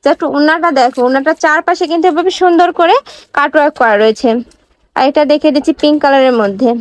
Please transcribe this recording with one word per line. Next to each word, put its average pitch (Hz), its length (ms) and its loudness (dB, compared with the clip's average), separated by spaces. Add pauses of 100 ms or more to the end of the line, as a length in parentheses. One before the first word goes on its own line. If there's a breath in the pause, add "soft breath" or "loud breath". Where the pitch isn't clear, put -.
Just 302 220 0
ওড়নাটা 302 440 0
দেখো, 262 320 0
ওড়নাটার 269 320 0
চারপাশে 339 520 -2
কিন্তু 330 220 0
এভাবে 349 220 0
সুন্দর 349 420 2
করে 349 220 2 (380 loud breath)
কাটওয়ার্ক 294 460 0
করা 226 180 2
রয়েছে। 220 320 0 (680)
আর 254 140 0
এটা 302 160 0
দেখে 294 260 0
দিচ্ছি 285 220 -2
পিঙ্ক 294 300 0
কালারের 269 300 2
মধ্যে। 220 480 -2